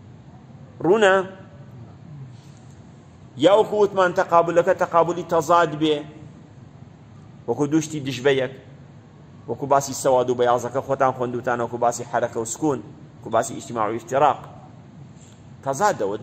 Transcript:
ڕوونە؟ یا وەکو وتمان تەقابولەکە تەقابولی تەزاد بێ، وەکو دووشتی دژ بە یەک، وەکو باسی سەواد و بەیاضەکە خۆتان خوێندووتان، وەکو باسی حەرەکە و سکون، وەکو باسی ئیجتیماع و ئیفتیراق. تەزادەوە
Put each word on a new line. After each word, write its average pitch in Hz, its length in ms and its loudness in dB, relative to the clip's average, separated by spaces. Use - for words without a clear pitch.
ڕوونە؟ 196 280 4
یا 165 220 6
وەکو 208 220 0
وتمان 196 380 2
تەقابولەکە 170 540 2
تەقابولی 170 500 0
تەزاد 170 380 2
بێ، 156 140 2
وەکو 120 240 -2
دووشتی 156 280 -2
دژ 131 260 -8
بە 143 60 4
یەک، 127 120 -6
وەکو 120 240 -8
باسی 135 200 2
سەواد 127 360 2
و 123 100 2
بەیاضەکە 120 480 0
خۆتان 135 300 0
خوێندووتان، 123 440 -4
وەکو 117 160 -6
باسی 120 340 -2
حەرەکە 117 260 -2
و 113 80 -4
سکون، 139 340 -4
وەکو - 100 -14
باسی 113 240 0
ئیجتیماع 120 360 -6
و - 20 -4
ئیفتیراق. 127 480 0
تەزادەوە 135 580 -2